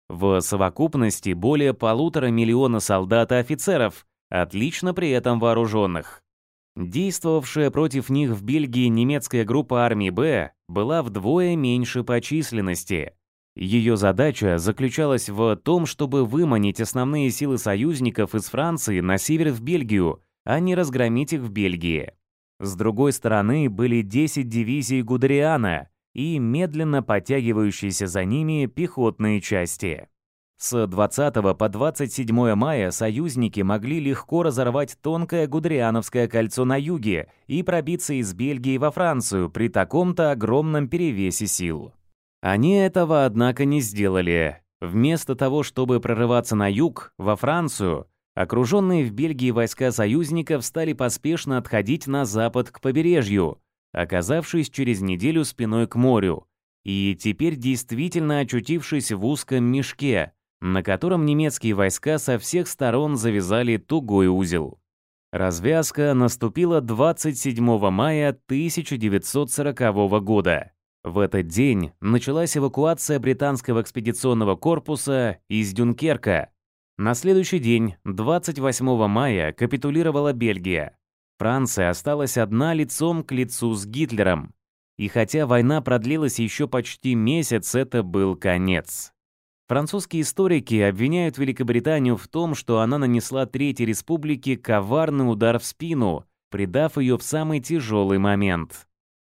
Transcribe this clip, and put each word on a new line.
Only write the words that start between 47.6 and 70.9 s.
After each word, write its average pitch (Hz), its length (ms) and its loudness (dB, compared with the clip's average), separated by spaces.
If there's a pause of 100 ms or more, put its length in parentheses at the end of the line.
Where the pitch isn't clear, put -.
окружённые 147 720 2
в 113 80 -4
Бельгии 127 380 -2
войска 117 400 0
союзников 143 760 0
стали 160 280 -4
поспешно 139 640 -2
отходить 113 500 -2
на 139 180 0
запад 117 460 -2
к - 100 -20
побережью, 123 800 2 (340)
оказавшись 98 760 -2
через 120 300 0
неделю 101 440 0
спиной 113 420 -2
к - 100 -6
морю, 110 500 2 (380)
и 98 360 0
теперь 151 360 0
действительно 143 840 -2
очутившись 139 720 -2
в 98 140 -4
узком 131 380 -2
мешке, 123 680 0 (280)
на 92 220 -2
котором 156 440 0
немецкие 147 480 0
войска 101 440 0
со 127 200 0
всех 175 300 -2
сторон 139 480 0
завязали 110 600 0
тугой 104 520 2
узел. 90 520 0 (520)
Развязка 131 840 0
наступила 127 640 2
двадцать 131 580 0
седьмого 117 520 2
мая 143 560 0
тысяча 151 500 -4
девятьсот 110 540 0
сорокового 107 680 2
года. 95 520 0 (300)